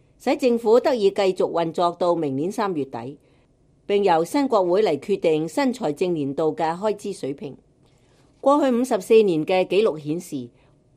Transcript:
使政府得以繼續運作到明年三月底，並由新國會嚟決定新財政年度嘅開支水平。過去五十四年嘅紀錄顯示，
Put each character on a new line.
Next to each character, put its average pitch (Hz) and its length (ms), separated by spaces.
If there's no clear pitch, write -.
使 262 160
政 240 220
府 233 220
得 285 140
以 202 160
繼 196 120
續 190 280
運 165 220
作 175 260
到 175 160
明 151 220
年 165 160
三 202 220
月 147 120
底， 135 320
並 202 180
由 170 220
新 277 220
國 202 180
會 185 180
嚟 160 160
決 190 200
定 156 280
新 269 260
財 156 200
政 180 200
年 143 220
度 156 200
嘅 165 220
開 208 180
支 202 180
水 143 200
平。 139 220
過 285 180
去 269 160
五 240 80
十 233 160
四 220 240
年 160 220
嘅 185 200
紀 185 180
錄 156 140
顯 147 220
示， 131 300